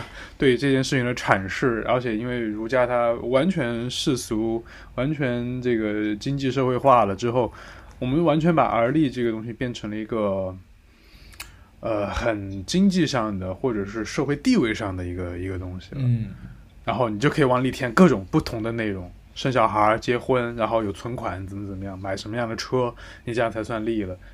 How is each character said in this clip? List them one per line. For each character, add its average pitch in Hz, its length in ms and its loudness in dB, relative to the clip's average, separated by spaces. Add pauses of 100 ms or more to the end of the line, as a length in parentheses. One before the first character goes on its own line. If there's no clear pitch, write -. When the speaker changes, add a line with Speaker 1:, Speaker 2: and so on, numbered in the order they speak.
Speaker 1:
<laughs> - 340 -16
对 131 200 4
这 135 160 2
件 131 100 4
事 135 140 0
情 123 100 2
的 123 80 0
阐 98 320 2
释， 113 400 0
而 120 140 2
且 120 160 -2
因 113 100 -2
为 123 140 -2
儒 110 260 -4
家 127 180 4
它 120 280 2
完 120 360 2
全 120 400 -2
世 127 280 -2
俗， 113 480 -2 (320)
完 135 180 -2
全 123 480 -4
这 123 160 2
个 107 380 0
经 139 200 -4
济 135 140 -2
社 127 160 0
会 127 100 2
化 123 280 6
了 98 100 0
之 113 160 -2
后， 117 220 2 (480)
我 - 40 -4
们 135 180 2
完 160 160 4
全 165 160 4
把 143 100 6
而 113 260 2
立 151 180 2
这 120 140 -4
个 117 80 2
东 110 140 -4
西 117 80 -8
变 123 200 -4
成 113 160 -8
了 104 80 -6
一 110 80 -4
个， 98 500 -2 (1200)
呃， 104 320 -4
很 98 560 -4
经 190 240 4
济 175 160 4
上 107 320 -2
的 92 160 -4
或 127 180 -2
者 101 140 -2
是 104 180 -4
社 139 200 -4
会 139 100 0
地 240 220 2
位 117 180 2
上 101 200 -4
的 92 120 -6
一 87 80 -6
个， 90 240 -6
一 90 80 -6
个 95 100 -6
东 90 240 -8
西 - 120 -16
了。 135 100 -6
Speaker 2:
嗯。 117 240 0 (580)
Speaker 1:
然 113 100 -2
后 120 140 2
你 107 120 -4
就 147 100 4
可 160 100 0
以 147 40 6
往 127 180 4
里 131 80 0
填 123 240 -4
各 180 140 10
种 101 220 0
不 156 100 4
同 110 220 -4
的 113 100 -4
内 113 160 -2
容。 92 220 -6 (240)
生 - 160 -2
小 120 160 6
孩、 107 320 4
结 120 180 0
婚， 120 400 0
然 110 120 0
后 113 140 2
有 101 100 -2
存 120 240 -8
款， 95 300 -6
怎 95 100 -10
么 101 100 -8
怎 98 100 -8
么 95 80 -8
样， 95 140 -10
买 98 180 -6
什 104 140 -10
么 110 60 -6
样 120 120 -2
的 113 60 -6
车， 120 400 -2 (300)
你 120 100 -6
这 120 80 2
样 113 80 0
才 110 140 -6
算 110 200 -4
立 110 200 -2
了。 92 120 -8 (160)